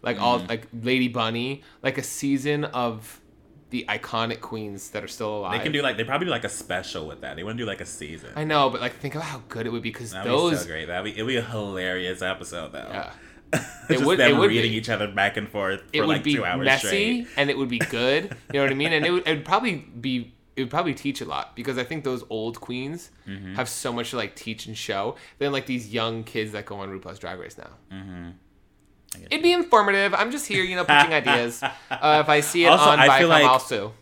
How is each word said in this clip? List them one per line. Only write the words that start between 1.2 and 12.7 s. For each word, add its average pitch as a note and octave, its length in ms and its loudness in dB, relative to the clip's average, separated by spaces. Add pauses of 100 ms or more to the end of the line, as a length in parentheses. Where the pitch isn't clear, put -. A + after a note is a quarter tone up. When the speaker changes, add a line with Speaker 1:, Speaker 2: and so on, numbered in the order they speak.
Speaker 1:
like, C3+ 160 -2
a C3 60 -4
season C#3+ 640 0
of A#2 540 -4 (520)
the B2 180 -4
iconic A2+ 520 -4
queens G#2 500 -10
that G2+ 120 -6
are F#2+ 40 -12
still G#2+ 320 -6
alive. G2+ 180 -4
Speaker 2:
They - 60 -2
can D3+ 80 -2
do, C#3+ 100 0
like, B2 160 0
they A2+ 60 -2
probably C#3+ 220 0
do, F3 60 -2
like, A#2 120 -2
a G#2 60 -4
special F2 580 -6
with D2 140 -14
that. C#2 140 -10
They E2 60 -10
wouldn't A2 160 -6
do, A#2+ 80 -4
like, G2 160 -6
a E2+ 40 -10
season. D#2+ 500 -12
Speaker 1:
I D3+ 80 -4
know, D3 260 4
but, A#2 100 -2
like, A#2+ 200 -4
think C#3 160 -6
about D#3+ 120 -6
how C3+ 220 -10
good A2+ 160 -6
it A2+ 60 -4
would A#2 100 -4
be, A2 100 -4
'cause A2+ 200 -12
Speaker 2:
That'd F#2+ 200 -4
be C3 60 4
so E3+ 140 4
Speaker 1:
those F2 160 -2
Speaker 2:
great. D#2+ 180 -6
That'd F2+ 180 -4
be, G#2 100 -6
it'd A2 140 -4
be C3 100 0
a A#2 40 0
hilarious F#2 800 -4
episode, F2 500 -6